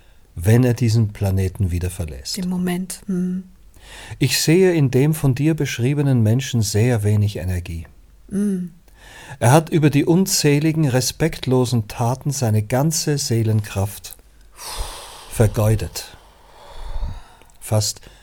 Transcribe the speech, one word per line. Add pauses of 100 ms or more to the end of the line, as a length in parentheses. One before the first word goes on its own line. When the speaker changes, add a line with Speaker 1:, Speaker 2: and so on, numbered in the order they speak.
(340)
Speaker 1:
wenn
er
diesen
Planeten
wieder
verlässt.
Speaker 2:
Im
Moment,
hm. (760)
Speaker 1:
Ich
sehe
in
dem
von
dir
beschriebenen
Menschen
sehr
wenig
Energie. (440)
Speaker 2:
Hm. (640)
Speaker 1:
Er
hat
über
die
unzähligen
respektlosen
Taten
seine
ganze
Seelenkraft (1120)
vergeudet. (1400)
Fast (220)